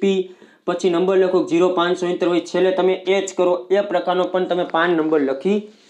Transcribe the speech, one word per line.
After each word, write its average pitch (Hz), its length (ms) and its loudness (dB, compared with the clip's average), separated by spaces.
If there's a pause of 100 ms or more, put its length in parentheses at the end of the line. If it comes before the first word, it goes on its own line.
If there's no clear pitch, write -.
પી, 196 200 2 (440)
પછી 175 280 -2
નંબર 185 260 2
લખો 180 280 2
ઝીરો 170 260 2
પાંચસો 175 400 -2 (160)
હોય, 170 160 0
છેલ્લે 185 280 0
તમે 185 220 0 (140)
એચ 190 260 0
કરો, 180 200 2 (160)
એ 202 160 2
પ્રકારનો 180 420 -2
પણ 185 220 -2
તમે 180 180 0
પાન 170 300 0
નંબર 156 260 0
લખી 160 340 -2 (320)